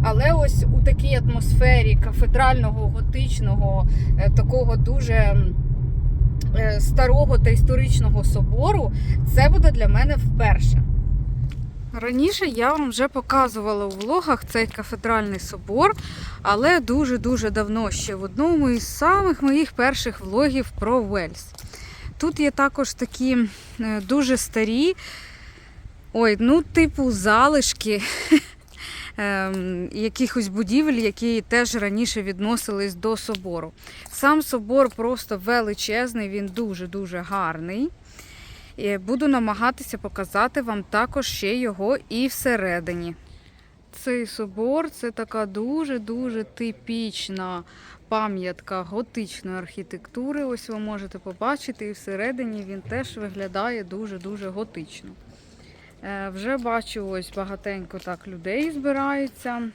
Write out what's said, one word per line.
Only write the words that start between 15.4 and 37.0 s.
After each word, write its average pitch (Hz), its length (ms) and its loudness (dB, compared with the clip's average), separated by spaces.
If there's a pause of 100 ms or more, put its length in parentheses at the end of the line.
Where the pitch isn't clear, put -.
але 262 380 2
дуже-дуже 240 680 -2
давно, 208 420 -2
ще - 240 -6
в 190 80 -10
одному 277 460 2
із 240 180 -2
самих 359 540 2
моїх 277 300 2
перших 247 480 -2
влогів 254 600 -2
про 233 220 0
Уельс. 185 440 -6 (720)
Тут 320 220 -4
є 294 120 2
також 277 420 -2
такі, 254 440 -2 (420)
е, 214 220 -4
дуже 254 360 0
старі, 233 580 0 (1160)
ой, 220 260 2
ну, 269 220 4
типу, 285 500 2
залишки, 214 880 2 (600)
<laughs> - 560 -16
ем, 190 760 -4
якихось 220 560 -4
будівель, 226 460 0
які 226 480 0
теж 240 340 0
раніше 208 460 -2
відносились 196 760 -4
до 214 220 -4
собору. 180 540 -10 (400)
Сам 302 300 2
собор 254 480 0
просто 226 480 -6
величезний, 220 920 -4
він 202 180 -6
дуже-дуже 185 720 -8